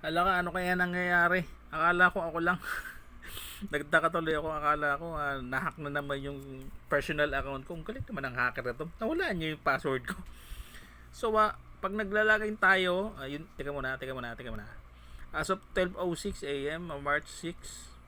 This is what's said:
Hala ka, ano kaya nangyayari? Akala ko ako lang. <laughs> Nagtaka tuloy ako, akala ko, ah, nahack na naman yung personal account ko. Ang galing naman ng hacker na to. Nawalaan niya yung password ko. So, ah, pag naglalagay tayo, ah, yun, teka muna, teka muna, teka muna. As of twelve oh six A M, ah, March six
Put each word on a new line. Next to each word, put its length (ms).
Hala 240
ka, 160
ano 80
kaya 240
nangyayari? 720
Akala 400
ko 160
ako 160
lang. 160
<laughs> 520
Nagtaka 360
tuloy 240
ako, 160
akala 480
ko, 160
ah, 320
nahack 320
na 160
naman 320
yung 160
personal 400
account 400
ko. 80
Ang 80
galing 240
naman 240
ng 80
hacker 240
na 80
to. 240
Nawalaan 400
niya 160
yung 80
password 480
ko. 80
So, 240
ah, 160
pag 80
naglalagay 640
tayo, 640
ah, 80
yun, 160
teka 160
muna, 240
teka 160
muna, 160
teka 160
muna. 160
As 160
of 80
twelve 240
oh 160
six 320
A 320
M, 80
ah, 80
March 320
six 640